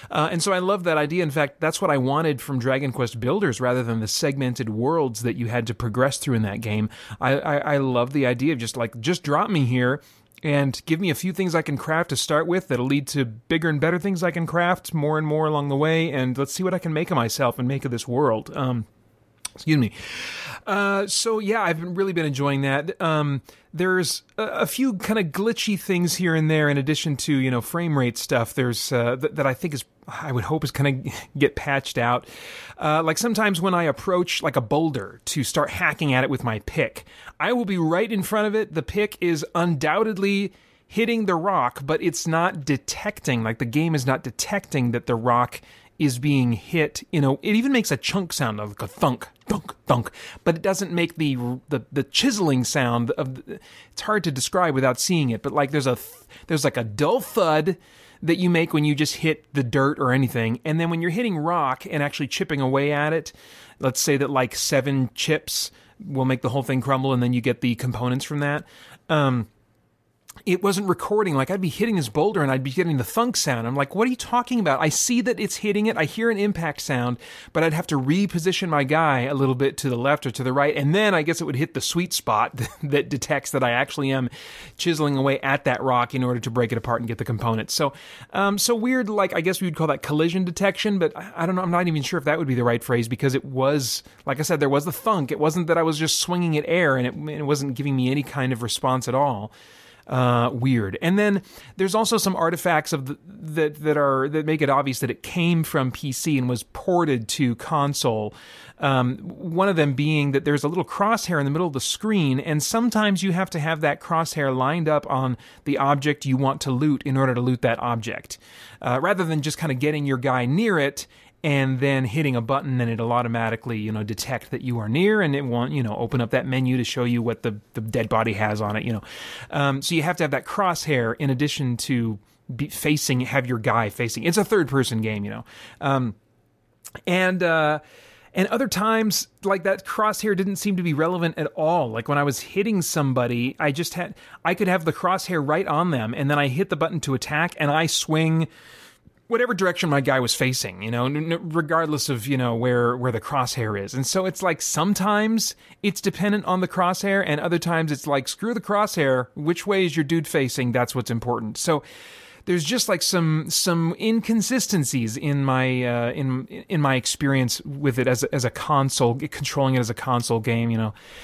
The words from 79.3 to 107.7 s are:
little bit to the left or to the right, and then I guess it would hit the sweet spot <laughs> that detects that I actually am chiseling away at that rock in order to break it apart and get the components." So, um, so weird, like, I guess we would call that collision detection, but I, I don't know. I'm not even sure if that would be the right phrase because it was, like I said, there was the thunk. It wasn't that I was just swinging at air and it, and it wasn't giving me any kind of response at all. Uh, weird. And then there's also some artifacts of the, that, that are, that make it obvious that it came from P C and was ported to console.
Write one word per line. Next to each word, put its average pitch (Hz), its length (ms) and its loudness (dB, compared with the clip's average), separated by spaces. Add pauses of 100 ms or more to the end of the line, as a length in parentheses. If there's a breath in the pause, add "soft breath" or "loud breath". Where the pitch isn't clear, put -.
little 135 220 2
bit 139 220 0
to 139 120 -4
the 123 60 0
left 139 300 0
or 127 60 -2
to 127 120 -6
the 127 100 0
right, 143 220 2
and 147 180 2
then 208 220 4
I 160 60 2
guess 160 200 -2
it 165 40 -4
would 147 100 -2
hit 143 180 -2
the 131 80 -4
sweet 170 320 -2
spot 113 460 0 (120)
<laughs> - 120 -12
that 143 260 0
detects 143 420 -4
that 135 120 0
I 120 80 2
actually 135 400 0
am 131 180 0 (480 loud breath)
chiseling 151 400 0
away 135 220 2
at 139 260 -2
that 127 160 0
rock 123 320 2
in 131 100 0
order 123 180 0
to 117 100 -6
break 120 200 0
it 117 60 0
apart 117 240 -2
and 117 60 -6
get 113 100 -6
the 117 80 -6
components." 113 480 -2
So, 147 200 0 (400 loud breath)
um, 196 240 2
so 240 180 2
weird, 247 340 0
like, 202 240 0
I 170 80 0
guess 180 200 0
we 185 60 0
would 160 80 -4
call 160 120 2
that 143 160 0
collision 165 400 2
detection, 190 560 0
but 160 180 0
I, - 200 -14
I 165 80 0
don't 185 100 0
know. 185 80 0
I'm 175 80 0
not 175 160 2
even 156 160 0
sure 170 160 -2
if 139 60 -4
that 151 120 2
would 165 100 -2
be 131 80 0
the 120 80 2
right 117 200 2
phrase 120 240 2
because 127 260 0
it 135 120 -2
was, 135 580 0 (220 loud breath)
like 135 140 -2
I 156 40 -2
said, 156 160 0
there 143 100 4
was 143 160 2
the 175 60 -2
thunk. 175 400 0
It 151 80 -2
wasn't 156 280 2
that 165 100 4
I 170 60 4
was 160 140 2
just 156 220 0
swinging 175 380 0
at 151 100 0
air 160 300 4
and 123 100 2
it, - 80 -4
and 151 140 -8
it 151 160 -6
wasn't 139 300 0
giving 139 200 -2
me 127 160 2
any 143 100 0
kind 131 320 -2
of 113 80 -6
response 127 460 -2
at 123 80 0
all. 123 360 0 (560 loud breath)
Uh, 123 460 2
weird. 117 480 0
And 180 160 2
then 202 240 2 (360 loud breath)
there's 190 180 0
also 220 240 2
some 190 160 2
artifacts 165 580 0
of 135 140 -4
the, 143 180 -8
that, 156 560 -4
that 151 160 2
are, 139 320 2
that 151 160 0
make 156 160 0
it 139 80 4
obvious 135 300 2
that 123 100 -2
it - 140 -8
came 170 400 2
from 131 280 0
P 139 200 -6
C 147 260 0
and 127 100 0
was 123 140 -2 (120)
ported 151 560 0
to 123 260 0
console. 139 760 -2 (460 loud breath)